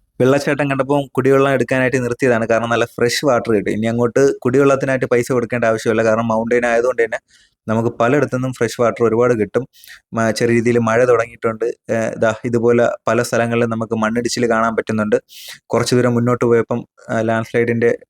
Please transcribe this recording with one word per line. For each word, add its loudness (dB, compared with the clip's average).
വെള്ളച്ചാട്ടം 0
കണ്ടപ്പോൾ -2
കുടിവെള്ളം 2
എടുക്കാനായിട്ട് 0
നിർത്തിയതാണ്. 0
കാരണം 0
നല്ല 0
ഫ്രഷ് -2
വാട്ടർ 2
കിട്ടും. 0
ഇനി -4
അങ്ങോട്ട് 2
കുടിവെള്ളത്തിനായിട്ട് 0
പൈസ 0
കൊടുക്കേണ്ട -2
ആവശ്യമില്ല. 0
കാരണം 0
മൗണ്ടെയിൻ 0
ആയതുകൊണ്ട് 0
തന്നെ -6
നമുക്ക് 0
പലയിടത്തുനിന്നും 0
ഫ്രഷ് -4
വാട്ടർ 0
ഒരുപാട് 2
കിട്ടും. -2
മ-, 0
ചെറിയ 0
രീതിയിൽ 2
മഴ 2
തുടങ്ങിയിട്ടുണ്ട്. 0
ഏ, -4
ദാ 2
ഇതുപോലെ 2
പല 2
സ്ഥലങ്ങളിലും -2
നമുക്ക് -6
മണ്ണിടിച്ചിൽ -2
കാണാൻ 0
പറ്റുന്നുണ്ട്. -2
കുറച്ച് 0
ദൂരം 2
മുന്നോട്ട് 0
പോയപ്പം, 0
ആ, -4
ലാൻഡ് -2
സ്ലൈഡിൻ്റെ, 0